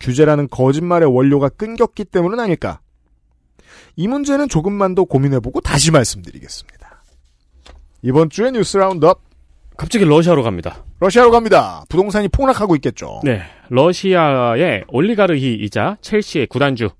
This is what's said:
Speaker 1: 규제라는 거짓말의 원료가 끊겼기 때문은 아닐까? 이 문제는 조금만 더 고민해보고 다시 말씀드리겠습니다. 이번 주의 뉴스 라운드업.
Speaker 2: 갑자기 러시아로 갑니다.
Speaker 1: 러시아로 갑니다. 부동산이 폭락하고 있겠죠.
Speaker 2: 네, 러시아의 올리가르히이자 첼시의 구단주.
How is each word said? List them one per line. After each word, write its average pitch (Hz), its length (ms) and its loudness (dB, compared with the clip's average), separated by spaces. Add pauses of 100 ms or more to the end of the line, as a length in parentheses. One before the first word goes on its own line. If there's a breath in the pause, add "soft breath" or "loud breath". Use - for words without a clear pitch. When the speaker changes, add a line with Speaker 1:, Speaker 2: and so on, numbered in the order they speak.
Speaker 1:
규제라는 147 500 2
거짓말의 156 640 2
원료가 139 360 2
끊겼기 220 560 -4
때문은 185 340 -2
아닐까? 156 400 -4 (1160 soft breath)
이 160 120 -4
문제는 277 400 -2
조금만 190 460 -2
더 185 100 2
고민해보고 135 560 -2
다시 143 300 0
말씀드리겠습니다. - 1120 -4 (1000)
이번 139 280 2
주의 233 220 -2
뉴스 214 240 -2
라운드업. 190 440 0 (560)
Speaker 2:
갑자기 - 280 -2
러시아로 156 380 4
갑니다. 90 420 -8 (160)
Speaker 1:
러시아로 233 300 4
갑니다. 175 580 2
부동산이 196 400 -2
폭락하고 220 480 0
있겠죠. 107 480 -8
Speaker 2:
네, 117 180 -2 (280 loud breath)
러시아의 139 1160 2
올리가르히이자 139 1120 -2
첼시의 202 460 -2
구단주. 127 520 -2